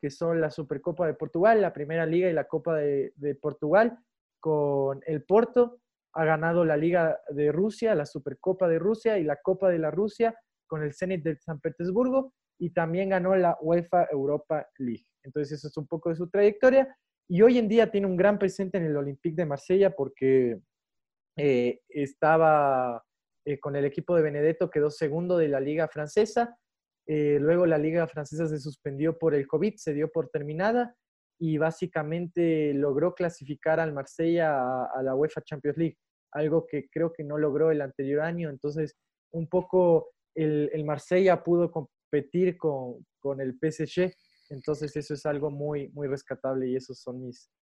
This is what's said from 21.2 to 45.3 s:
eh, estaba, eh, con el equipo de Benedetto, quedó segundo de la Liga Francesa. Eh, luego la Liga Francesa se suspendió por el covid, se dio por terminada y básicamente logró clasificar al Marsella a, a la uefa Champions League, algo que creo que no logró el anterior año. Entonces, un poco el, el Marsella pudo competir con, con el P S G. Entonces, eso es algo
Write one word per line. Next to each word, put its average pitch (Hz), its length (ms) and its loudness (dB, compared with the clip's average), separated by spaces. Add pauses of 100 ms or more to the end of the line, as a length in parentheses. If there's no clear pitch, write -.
eh, 123 520 0
estaba, 143 1120 2 (440)
eh, 143 120 -4
con 143 180 -6
el 143 80 -2
equipo 165 320 -2
de 160 60 4
Benedetto, 156 480 0
quedó 151 200 0
segundo 165 480 -2
de 156 100 2
la 139 120 0
Liga 151 280 -2
Francesa. 214 680 -2 (500)
Eh, 147 340 2
luego 170 260 4
la 160 120 4
Liga 160 280 0
Francesa 156 400 -6
se 156 120 -4
suspendió 151 600 -4
por 160 160 2
el 139 120 0
covid, 185 300 -2
se 151 180 -6
dio 151 160 -2
por 156 180 -4
terminada 190 680 -2 (460)
y 156 180 0
básicamente 165 1160 0
logró 143 400 0
clasificar 160 680 -2
al 160 120 -2
Marsella 160 680 0
a, 127 240 -2 (100)
a 131 80 -4
la 131 140 -2
uefa 151 260 -2
Champions 147 340 -6
League, 160 220 -2 (320)
algo 156 360 0
que 139 220 -8
creo 165 240 -4
que 156 120 -12
no 147 140 -6
logró 151 320 2
el 147 100 0
anterior 139 400 -4
año. 170 300 -4
Entonces, 147 460 -8 (360)
un 165 160 -8
poco 180 600 2 (240)
el, 151 380 0
el 156 120 -4
Marsella 175 580 2
pudo 175 280 2
competir 170 840 -2
con, 131 480 -6 (140)
con 139 220 -6
el 131 180 -6
P 160 100 -2
S 156 160 -4
G. 180 300 -2 (360)
Entonces, 147 460 -6
eso 151 180 -6
es 139 120 -8
algo 147 240 -2